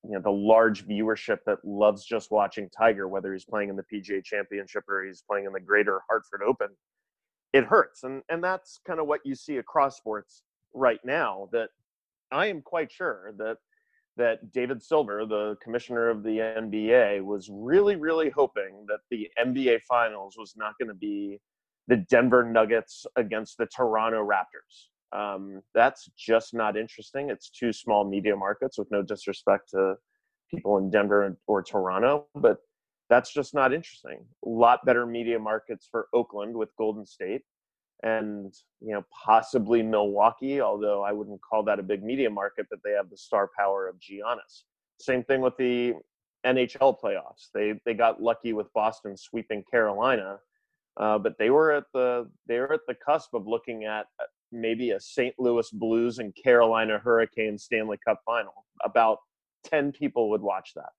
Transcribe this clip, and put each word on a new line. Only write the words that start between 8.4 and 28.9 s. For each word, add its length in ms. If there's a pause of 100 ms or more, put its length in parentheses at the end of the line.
that's 440
kinda 180
what 200
you 100
see 240
across 380
sports 460 (320)
right 300
now, 480
that 160 (640)
I 140
am 160
quite 280
sure 460
that, 220 (580)
that 360
David 300
Silver, 440
the 360
commissioner 460
of 140
the 180
N 300
B 220
A, 280
was 320
really, 420
really 360
hoping 580
that 120 (100)
the 280
N 140
B 160
A 120
Finals 580
was 180
not 240
gonna 140
be 440 (500)
the 100 (100)
Denver 340
Nuggets 640 (100)
against 420
the 80
Toronto 580
Raptors. 640 (260)
Um, 480 (120)
that's 420
just 380
not 220
interesting. 540
It's 200
two 220
small 360
media 260
markets, 440
with 120